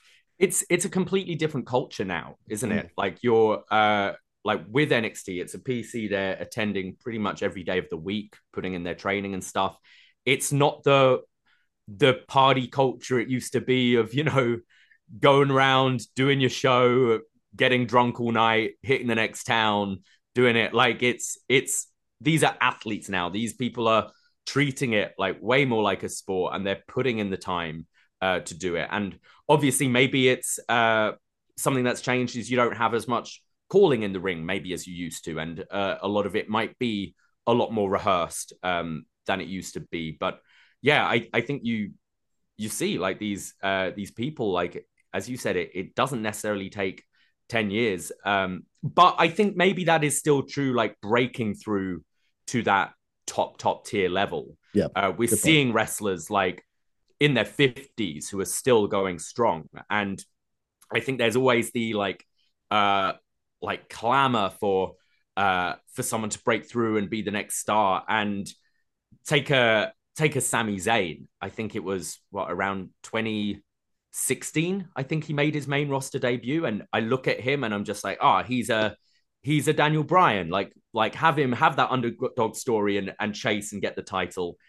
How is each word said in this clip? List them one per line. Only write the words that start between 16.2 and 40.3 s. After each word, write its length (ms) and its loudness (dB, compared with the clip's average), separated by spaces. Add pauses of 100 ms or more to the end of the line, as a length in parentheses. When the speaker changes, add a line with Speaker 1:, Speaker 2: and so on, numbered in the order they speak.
Speaker 1:
your 100 4
show, 720 4 (360)
getting 320 2
drunk 320 4
all 120 0
night, 420 2 (100)
hitting 240 0
the 80 0
next 300 -2
town, 580 0 (320)
doing 220 4
it. 160 2
Like, 280 2
it's, 460 -2
it's, 400 0 (320)
these 240 2
are 180 2
athletes 480 -2
now. 200 -2
These 240 -6
people 340 -4
are 240 2 (340)
treating 480 -2
it, 240 0
like, 240 -2
way 240 2
more 180 0
like 200 0
a 60 -6
sport, 460 -4
and 100 -4
they're 220 -4
putting 320 -2
in 100 -2
the 60 -4
time, 500 -6 (360)
uh, 180 0
to 180 -14
do 200 -4
it. 120 -4
And 300 -4 (300)
obviously, 400 2
maybe 400 4
it's, 280 -2 (120)
uh, 420 4 (460)
something 260 0
that's 160 0
changed 380 -2
is 120 -8
you 60 0
don't 220 2
have 160 0
as 160 -2
much 340 -4 (260)
calling 340 6
in 100 -4
the 80 -4
ring, 240 -4
maybe, 260 -4
as 160 -8
you 80 -12
used 300 -8
to. 140 -6
And, 300 -8
uh, 320 -2
a 60 -2
lot 180 0
of 120 -2
it 100 -4
might 320 -2
be 340 -4 (320)
a 80 4
lot 200 0
more 160 2
rehearsed, 640 0 (100)
um, 420 -4 (200)
than 160 -2
it 80 -10
used 240 -10
to 80 -10
be. 360 -8
But 220 -4 (420)